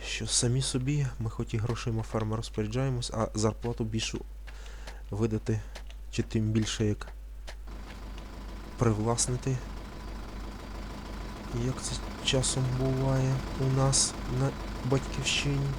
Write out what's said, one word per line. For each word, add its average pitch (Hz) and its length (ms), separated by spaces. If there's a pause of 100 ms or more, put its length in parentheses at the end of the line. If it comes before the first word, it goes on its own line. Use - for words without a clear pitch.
що - 200
самі 127 360
собі 135 440 (120)
ми 110 120
хоч - 240
і 117 40
грошима 113 440
ферми 110 340
розпоряджаємось, 120 720
а 110 240
зарплату 113 500
більшу 110 400 (880)
видати, 107 500 (500)
чи - 120
тим 110 220
більше 110 400
як 104 240 (1700)
привласнити, 117 800 (2000)
як 127 160
це - 100 (320)
часом 131 400 (140)
буває 131 560 (260)
у 135 160
нас 135 380 (260)
на 135 100 (340)
батьківщині. 139 840 (100)